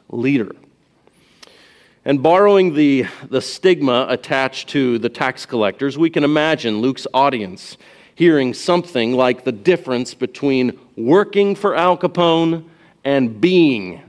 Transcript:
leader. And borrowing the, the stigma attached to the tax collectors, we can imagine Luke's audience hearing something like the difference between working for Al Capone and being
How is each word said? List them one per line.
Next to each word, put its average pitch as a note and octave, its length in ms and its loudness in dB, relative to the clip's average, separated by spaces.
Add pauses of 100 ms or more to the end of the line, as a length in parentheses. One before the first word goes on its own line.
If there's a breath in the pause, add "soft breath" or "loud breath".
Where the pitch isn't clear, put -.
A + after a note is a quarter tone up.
(100)
leader. A#2+ 420 -2 (1500 soft breath)
And C3+ 180 0
borrowing F#3 520 4
the, C#3 320 2 (220 loud breath)
the B2+ 120 -4
stigma C#3+ 680 0
attached C3+ 640 -4
to B2+ 280 0
the A2+ 120 -4
tax - 340 -6
collectors, C3 540 -4
we E3 100 2
can D#3 160 -2
imagine D3 560 0
Luke's C3 320 -4
audience B2 640 -2 (380 loud breath)
hearing D3 400 2
something C3+ 580 -2
like B2+ 320 0
the C3 80 -2
difference B2+ 640 -2
between B2+ 640 -2 (180 loud breath)
working G3+ 580 2
for F#3+ 220 -2
Al F3+ 220 2
Capone E3 640 0 (400 soft breath)
and B2+ 360 -2
being C3 680 2